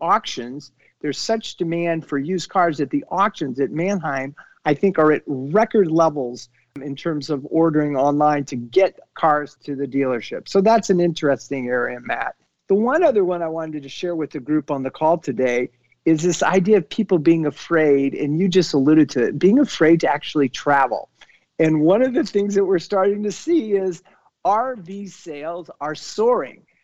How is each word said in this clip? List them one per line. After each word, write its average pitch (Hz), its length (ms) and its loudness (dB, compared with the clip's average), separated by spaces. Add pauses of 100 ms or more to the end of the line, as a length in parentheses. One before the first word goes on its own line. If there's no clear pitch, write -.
auctions, 143 720 -4 (260)
there's 147 180 -6
such - 380 -4
demand 165 500 -4
for 143 120 -6
used 165 320 -6
cars 170 320 0
at 139 80 -4
the 143 200 -4
auctions 160 520 -2
at 131 100 -2
Manheim, 156 640 -4 (300)
I 151 80 2
think 185 260 0
are 156 140 6
at - 120 0
record 165 640 2
levels 147 600 0 (340)
in 139 120 -8
terms 151 360 -6
of 143 180 -6
ordering 151 480 2
online 147 480 2
to 135 100 -10
get 120 440 0 (160)
cars 147 480 0
to 143 120 -8
the 135 120 -4
dealership. 127 600 -4
So 196 140 2
that's 214 300 4
an 180 80 2
interesting 143 680 -2
area, 123 300 -2
Matt. 123 360 -6 (320)
The 190 80 2
one 262 280 2
other 226 200 4
one 175 180 -2
I 165 60 -4
wanted 160 340 -8
to 139 80 -14
share 175 260 -6
with 156 140 -6
the 151 100 -10
group 147 300 -2
on 139 140 -4
the 131 80 -6
call 160 260 2
today 123 520 -2 (360)
is 160 160 4
this 175 220 0
idea 190 340 4
of 170 100 -2
people 190 300 0
being 160 300 2
afraid, 143 640 2
and 147 240 -2
you 190 100 2
just 175 260 2
alluded 147 380 6
to 123 120 0
it, 143 160 -2
being 202 180 4
afraid 165 440 2
to 160 100 0
actually 143 380 -2
travel. 135 600 0 (480)
And 160 240 2
one 190 220 4
of 262 100 0
the 262 120 0
things 202 280 -2
that 196 120 2
we're 185 120 2
starting 202 460 0
to 208 80 -4
see 262 400 -2
is 190 320 -2 (420)
R 233 300 0
V 196 320 -14
sales 165 640 -12 (100)
are 151 140 -6
soaring. 214 680 -2 (220)